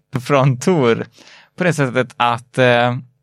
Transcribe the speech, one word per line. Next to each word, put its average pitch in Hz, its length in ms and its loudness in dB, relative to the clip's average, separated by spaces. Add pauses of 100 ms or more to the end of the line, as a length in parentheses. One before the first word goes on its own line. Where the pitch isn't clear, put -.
(260)
från 135 340 0
Tor 123 460 0 (520)
på - 60 -4
det 175 80 2
sättet 127 440 -2
att, 120 420 -4
eh, 123 380 2 (260)